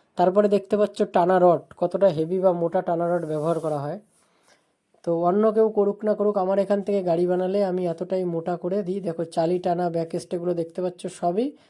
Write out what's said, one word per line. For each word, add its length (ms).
তারপরে 320
দেখতে 280
পাচ্ছ 260
টানা 360
রড, 220
কতটা 300
হেভি 340
বা 120
মোটা 300
টানা 340
রড 100
ব্যবহার 340
করা 180
হয়। 220
তো 160
অন্য 320
কেউ 160
করুক 360
না 100
করুক, 220
আমার 220
এখান 240
থেকে 200
গাড়ি 240
বানালে 380
আমি 220
এতটাই 380
মোটা 320
করে 260
দিই। 180
দেখো 240
চালি 340
টানা 320
ব্যাক 260
স্টেগুলো 380
দেখতে 280
পাচ্ছ 240
সবই 460